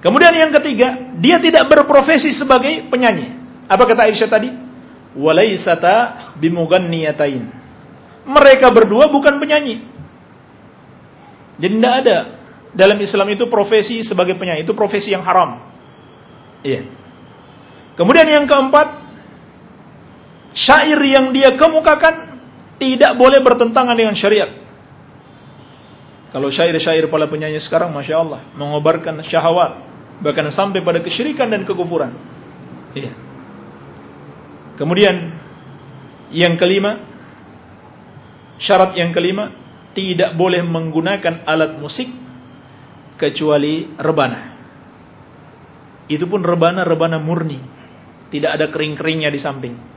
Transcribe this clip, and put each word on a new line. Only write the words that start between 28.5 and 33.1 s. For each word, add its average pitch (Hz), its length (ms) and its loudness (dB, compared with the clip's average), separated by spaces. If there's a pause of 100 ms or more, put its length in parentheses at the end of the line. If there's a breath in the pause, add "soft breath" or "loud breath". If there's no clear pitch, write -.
mengobarkan 156 720 -4
syahwat, 165 560 0 (400)
bahkan 151 240 -2
sampai 190 320 -4
pada 170 240 -2
kesyirikan 254 480 -4
dan 202 160 -4
kekufuran. 165 480 -6 (800)
Iya. 135 160 -12 (1700)